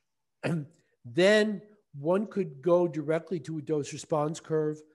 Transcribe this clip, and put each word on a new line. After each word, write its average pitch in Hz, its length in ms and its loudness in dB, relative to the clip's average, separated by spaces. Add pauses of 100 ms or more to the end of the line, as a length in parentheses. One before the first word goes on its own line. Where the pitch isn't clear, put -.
(440)
<clears throat> - 640 -8
then 196 560 4 (320)
one 175 320 0
could 156 380 -6
go 175 240 4
directly 160 540 -4
to 156 180 -8
a - 20 -8
dose 151 320 -4
response 151 460 -2
curve, 156 420 -4 (140)